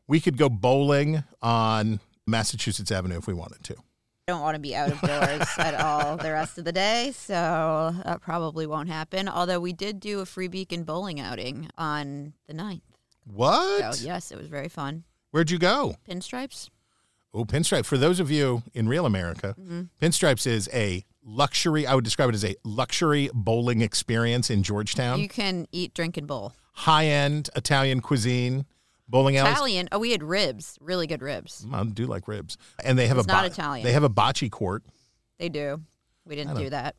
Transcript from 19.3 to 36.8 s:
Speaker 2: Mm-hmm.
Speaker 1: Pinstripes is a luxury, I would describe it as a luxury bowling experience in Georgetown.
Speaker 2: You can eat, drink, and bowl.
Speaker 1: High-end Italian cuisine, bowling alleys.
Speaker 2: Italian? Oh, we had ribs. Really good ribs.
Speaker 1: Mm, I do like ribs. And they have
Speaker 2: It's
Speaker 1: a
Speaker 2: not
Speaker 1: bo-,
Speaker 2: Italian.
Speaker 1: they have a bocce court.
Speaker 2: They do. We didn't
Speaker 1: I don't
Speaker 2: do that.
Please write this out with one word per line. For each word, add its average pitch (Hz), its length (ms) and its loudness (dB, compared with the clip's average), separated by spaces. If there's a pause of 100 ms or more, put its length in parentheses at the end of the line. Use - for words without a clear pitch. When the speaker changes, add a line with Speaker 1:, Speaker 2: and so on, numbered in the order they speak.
Speaker 2:
Mm-hmm. 175 220 -10 (180)
Speaker 1:
Pinstripes 151 460 4
is 110 260 0
a 101 320 -2 (180)
luxury, 147 600 0
I 127 80 2
would 131 100 4
describe 123 260 2
it 113 60 2
as 101 80 0
a 107 200 -2
luxury 139 720 2
bowling 117 480 2
experience 117 680 0
in 101 140 2
Georgetown. 107 560 -2
Speaker 2:
You 202 100 -2
can 185 420 -4
eat, 175 220 -6
drink, 170 240 -4
and 147 100 -8
bowl. 117 260 -8 (200)
Speaker 1:
High-end 151 840 4
Italian 135 460 2
cuisine, 123 640 0 (420)
bowling 135 300 4
alleys. 135 160 6
Speaker 2:
Italian? 220 380 0
Oh, 202 80 0
we 233 120 0
had 180 120 0
ribs. 160 580 -2
Really 175 240 -2
good 147 160 -6
ribs. 131 420 -8
Speaker 1:
Mm, 113 120 -8
I 98 160 0
do 113 160 -2
like 107 200 -6
ribs. 104 300 -10 (260)
And 131 140 4
they 123 80 6
have 127 120 4
Speaker 2:
It's 120 100 4
Speaker 1:
a - 40 0
Speaker 2:
not 190 120 6
Speaker 1:
bo-, 185 40 0
Speaker 2:
Italian. 143 380 -4
Speaker 1:
they 120 80 4
have 147 100 6
a 139 60 6
bocce 110 400 2
court. 98 340 -4 (540)
Speaker 2:
They 170 100 -6
do. 147 320 -4 (460)
We 156 100 -12
didn't 147 160 -6
Speaker 1:
I - 40 -4
don't - 80 -2
Speaker 2:
do 135 80 -4
that. 139 280 -4